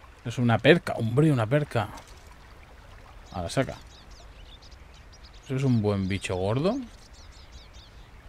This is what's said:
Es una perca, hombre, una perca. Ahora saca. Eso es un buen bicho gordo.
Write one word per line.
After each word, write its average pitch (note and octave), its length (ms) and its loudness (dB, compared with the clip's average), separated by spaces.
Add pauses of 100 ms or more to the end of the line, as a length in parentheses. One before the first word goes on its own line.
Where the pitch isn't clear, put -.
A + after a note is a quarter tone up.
(240)
Es A#2+ 140 -6
una A#2 220 4
perca, E3 340 6
hombre, B2 380 2
una A#2 160 2
perca. B2+ 420 0 (1400)
Ahora F#2 180 -6
saca. - 280 -2 (1700)
Eso C3 100 -4
es C3+ 80 0
un B2 180 4
buen G2+ 260 2
bicho F#2+ 280 -2
gordo. C3 420 0 (1500)